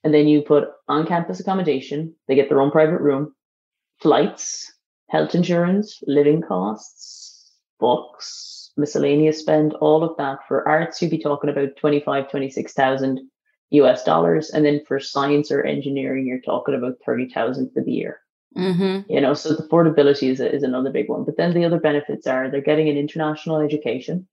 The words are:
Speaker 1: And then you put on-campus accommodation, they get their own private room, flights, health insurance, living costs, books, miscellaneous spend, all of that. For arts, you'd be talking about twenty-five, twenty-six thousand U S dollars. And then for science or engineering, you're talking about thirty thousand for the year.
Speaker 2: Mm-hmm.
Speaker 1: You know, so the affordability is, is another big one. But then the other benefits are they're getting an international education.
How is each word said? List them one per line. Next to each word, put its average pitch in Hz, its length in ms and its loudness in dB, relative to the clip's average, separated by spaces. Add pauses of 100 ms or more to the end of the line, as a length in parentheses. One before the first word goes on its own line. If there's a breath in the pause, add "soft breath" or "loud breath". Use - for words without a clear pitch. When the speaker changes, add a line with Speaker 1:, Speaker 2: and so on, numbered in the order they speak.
Speaker 1:
And 151 100 2
then 151 140 6
you 151 140 6
put 147 280 2 (180)
on-campus 170 520 -2
accommodation, 160 720 -4 (140)
they 135 80 2
get 135 140 4
their 139 120 4
own 143 100 2
private 156 300 4
room, 143 320 0 (680)
flights, - 720 0 (380)
health 156 260 0
insurance, 175 720 0
living 147 340 4
costs, - 1080 -10 (280)
books, - 960 -4
miscellaneous 147 640 2
spend, 156 360 0
all 156 280 4
of 165 140 -4
that. 139 300 -6
For 135 200 -2
arts, 160 340 0
you'd 170 100 -2
be 160 100 -2
talking 147 280 -2
about 139 280 -2
twenty-five, 143 520 0
twenty-six 135 440 -6
thousand 135 460 0 (520)
U 143 160 6
S - 160 2
dollars. 165 480 2
And 151 140 2
then 147 220 2
for 139 120 -2
science 143 520 -2
or 139 120 0
engineering, 135 640 -4
you're 127 140 -6
talking - 340 -4
about 127 200 -4 (100)
thirty 123 240 -4
thousand 127 440 -4
for - 100 -4
the - 80 -4
year. - 280 -6 (380)
Speaker 2:
Mm-hmm. 190 540 -2
Speaker 1:
You 139 80 2
know, 143 140 2
so 151 200 -2
the 160 100 -4
affordability 147 680 4
is, 131 100 -2
is 135 240 -2
another 131 280 -2
big - 180 -4
one. 127 160 -6
But 156 100 -6
then 175 180 0
the 170 120 2
other 170 140 2
benefits 147 460 -2
are 131 240 -2
they're 139 120 -4
getting 156 260 2
an 147 100 0
international 156 640 -4
education. 151 720 -4